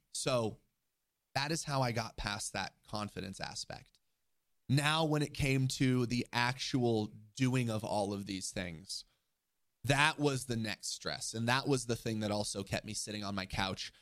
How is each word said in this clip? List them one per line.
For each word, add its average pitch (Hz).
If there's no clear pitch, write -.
So 120
that 143
is 165
how 139
I 123
got 110
past 101
that 98
confidence 101
aspect. -
Now, 151
when 151
it -
came 135
to 127
the 120
actual 120
doing 127
of 107
all 104
of 101
these 95
things, 87
that 143
was 139
the 120
next 107
stress. -
And 113
that 127
was 127
the 117
thing 110
that 107
also 104
kept -
me 107
sitting 104
on 98
my 95
couch 95